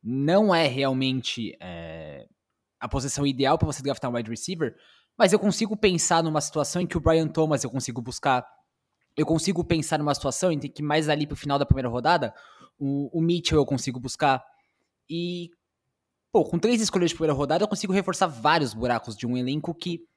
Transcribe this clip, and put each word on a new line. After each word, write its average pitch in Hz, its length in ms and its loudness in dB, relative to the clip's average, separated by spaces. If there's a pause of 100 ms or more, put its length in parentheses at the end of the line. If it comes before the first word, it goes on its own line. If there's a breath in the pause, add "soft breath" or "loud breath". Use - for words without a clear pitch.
Não 160 540 2
é 165 140 4
realmente, 131 880 -2
é, 82 720 -14 (500)
a 123 100 -10
posição 139 380 -2
ideal 135 320 2
pra - 80 2
você 143 160 -6
draftar 135 260 -4
um 123 60 -4
wide 117 160 -4
receiver, 156 460 -6 (420 soft breath)
mas 208 140 6
eu 208 60 4
consigo 208 380 0
pensar 175 460 2
numa 156 180 0
situação 151 420 -2
em 175 40 -2
que - 100 -4
o 165 40 0
Brian 160 260 4
Thomas 156 380 0
eu 127 60 -6
consigo 127 300 -6
buscar, 127 460 0 (720)
eu 151 100 0
consigo 165 380 0
pensar 160 340 0
numa 147 160 0
situação 165 380 -2
em 151 80 -2
que 143 220 -10
mais 151 260 2
ali 147 180 0
pro 151 80 -8
final 143 240 -2
da 139 80 0
primeira 131 220 0
rodada, 123 440 0 (460 loud breath)
o, 139 400 -2
o - 40 0
Mitchell 170 360 2
eu 139 80 4
consigo 123 320 -4
buscar, 131 460 0 (640)
e, 170 420 -6 (800)
pô, 175 140 4
com - 140 -2
três 226 220 2
escolhas 185 300 2
de - 60 -6
primeira 156 160 2
rodada 147 320 2
eu 208 40 -2
consigo 202 240 -2
reforçar 190 340 2
vários 147 480 2
buracos 117 420 -2
de 120 100 -6
um 123 100 -2
elenco 147 380 -4
que 170 320 -8 (100)